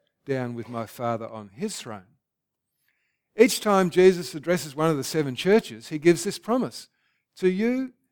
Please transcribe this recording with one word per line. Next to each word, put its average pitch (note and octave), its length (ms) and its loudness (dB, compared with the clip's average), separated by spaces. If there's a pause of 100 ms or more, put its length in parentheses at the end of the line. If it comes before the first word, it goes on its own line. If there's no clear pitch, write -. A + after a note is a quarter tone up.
(240)
down B2+ 300 -4
with A#2 140 -10
my A#2 180 -8
Father A#2 420 -6
on A2 200 -14
his D#3 300 -8
throne." G#2 380 -14 (1200)
Each A3 220 6
time F#3+ 320 2
Jesus F3+ 460 4
addresses D#3 400 -4
one D#3 120 2
of D#3 80 2
the C3+ 60 -4
seven C#3 320 -4
churches, F3+ 540 0
he D#3 100 -6
gives E3 240 4
this G3 160 -6
promise. G#3+ 500 -4 (500)
"To F#3 100 2
you, A#3+ 460 0 (180)